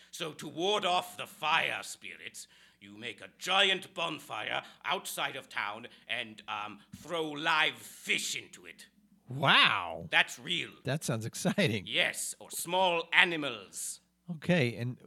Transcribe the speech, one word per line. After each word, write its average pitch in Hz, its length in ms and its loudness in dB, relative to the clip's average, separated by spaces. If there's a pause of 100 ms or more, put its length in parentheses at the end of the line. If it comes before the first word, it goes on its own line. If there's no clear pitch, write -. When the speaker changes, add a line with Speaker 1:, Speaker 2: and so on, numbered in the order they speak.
(120)
Speaker 1:
so 160 220 -6
to - 140 -12
ward 190 380 0
off 180 320 2
the 131 80 -6
fire 147 560 0
spirits, - 680 -14 (340)
you 101 160 -18
make 110 240 -10
a 95 80 -14 (100)
giant 190 560 2
bonfire 131 680 -4 (240)
outside 160 500 -2
of 131 140 -10
town 113 380 -6 (200)
and, 110 400 -6
um, 104 320 -6 (180)
throw 160 340 -4
live 156 460 2
fish - 580 -4
into 92 300 -12
it. - 200 -18 (420)
Speaker 2:
Wow. 123 840 4
Speaker 1:
That's - 260 2
real. 139 320 -4 (140)
Speaker 2:
That 135 200 -2
sounds 113 220 -2
exciting. 120 600 0
Speaker 1:
Yes, - 520 0
or 104 120 -14
small 175 600 2
animals. 147 880 2 (360)
Speaker 2:
Okay, 139 380 4
and, 120 320 -4